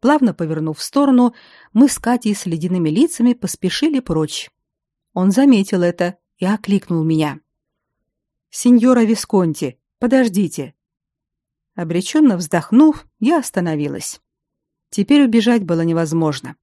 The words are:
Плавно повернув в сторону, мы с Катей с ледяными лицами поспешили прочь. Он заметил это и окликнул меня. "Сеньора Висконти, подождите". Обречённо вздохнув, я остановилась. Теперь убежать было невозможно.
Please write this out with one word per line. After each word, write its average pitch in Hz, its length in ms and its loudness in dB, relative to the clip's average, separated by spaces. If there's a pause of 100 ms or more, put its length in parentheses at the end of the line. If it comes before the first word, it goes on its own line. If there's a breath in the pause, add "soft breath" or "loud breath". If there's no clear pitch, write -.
Плавно 262 320 2
повернув 156 460 -6
в - 40 -12
сторону, 254 520 2 (400 soft breath)
мы 262 140 4
с - 100 -4
Катей 233 360 -2
с - 120 -10
ледяными 170 420 -2
лицами 240 460 0
поспешили 262 680 -4
прочь. 156 500 -6 (600)
Он 185 200 0
заметил 202 500 2
это 175 340 -2 (220)
и 180 80 -4
окликнул 190 580 -2
меня. 156 360 -2 (1080)
"Сеньора 247 520 4
Висконти, 185 760 -2 (200)
подождите". 208 760 -2 (1000)
Обречённо 190 600 0
вздохнув, 214 720 0 (120)
я 302 200 0
остановилась. 160 840 -6 (680)
Теперь 277 360 2
убежать 233 400 2
было 165 180 -2
невозможно. 160 800 -2